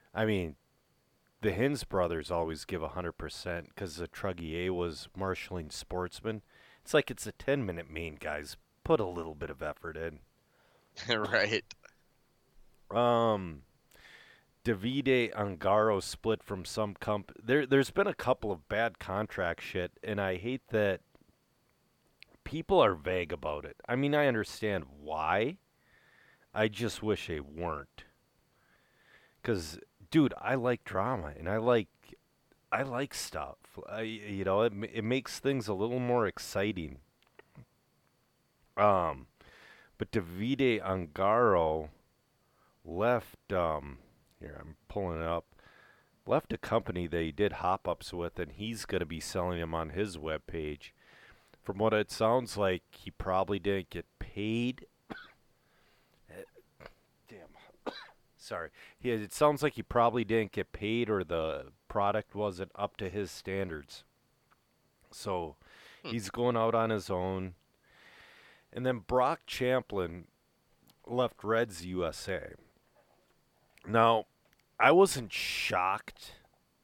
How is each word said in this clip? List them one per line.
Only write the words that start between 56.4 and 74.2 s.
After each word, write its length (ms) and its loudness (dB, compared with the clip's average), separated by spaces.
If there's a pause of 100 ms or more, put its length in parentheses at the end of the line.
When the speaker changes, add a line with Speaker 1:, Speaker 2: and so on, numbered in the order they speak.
Speaker 1:
Damn. 200 -20 (380)
<coughs> 60 -4 (440)
Sorry. 340 -8 (280)
He, 120 -2
it 220 -2
sounds 300 4
like 120 2
he 80 -6
probably 420 4
didn't 280 2
get 200 -4
paid, 380 0
or 140 2
the 420 -2 (220)
product 460 0
wasn't 400 -4
up 240 -4
to 100 -4
his 220 -4
standards. 760 -8 (1080)
So 460 -4 (480)
Speaker 2:
Hmm. 60 -8
Speaker 1:
he's 200 -4
going 260 0
out 180 4
on 160 2
his 200 -2
own. 440 -2 (1160)
And 140 -6
then 140 0
Brock 460 2
Champlin 800 -2 (800)
left 360 -2
Reds 440 0
U 200 0
S 220 -6
A. 240 -6 (1300)
Now, 400 4 (520)